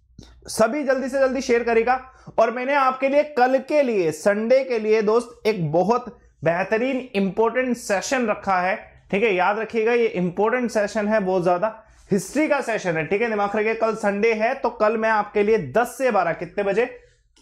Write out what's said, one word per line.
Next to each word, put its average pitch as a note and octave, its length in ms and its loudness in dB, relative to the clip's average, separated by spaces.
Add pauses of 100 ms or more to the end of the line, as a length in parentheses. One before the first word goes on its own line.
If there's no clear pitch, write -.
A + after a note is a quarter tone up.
(460)
सभी A#3+ 380 0
जल्दी C4 240 0
से C4+ 100 -4
जल्दी C4+ 220 2
शेयर A#3 220 0
करेगा। A#3 500 0 (260)
और A#3 120 4
मैंने B3+ 240 -4
आपके C4 340 2
लिए C#4+ 140 4
कल C4 360 2
के C#4+ 240 2
लिए, G3+ 280 2
संडे A3 540 2
के B3 140 -4
लिए G#3+ 240 2
दोस्त, A3+ 440 0
एक F3 260 -2
बहुत G3+ 460 0 (260)
बेहतरीन A3 720 -2
इंपॉर्टेंट A3+ 600 0
सेशन A#3 500 -2
रखा G3 340 -2
है। F#3+ 380 -4 (120)
ठीक G3+ 120 0
है, A3 120 2
याद F#3 240 2
रखिएगा, A3 340 -2
ये A#3+ 140 2
इंपॉर्टेंट G#3+ 640 0
सेशन G#3 380 -2
है, A3 120 2
बहुत F#3 240 0
ज्यादा F#3 400 -2 (260)
हिस्ट्री B3+ 380 0
का C#4 120 2
सेशन F#3 360 -4
है। D#3 100 -4
ठीक G3 160 -2
है, A#3+ 60 -2
दिमाग G#3 280 -2
रखिए, A3 180 0
कल A3 200 -2
संडे G#3 380 0
है, A3 220 0
तो B3 160 -4
कल A3 260 0
मैं A3 140 0
आपके G#3 320 0
लिए G#3+ 160 2
दस F#3 400 -2
से C4 120 2
बारह, F3+ 220 2
कितने F3+ 320 -6
बजे? G#3+ 400 -2 (380)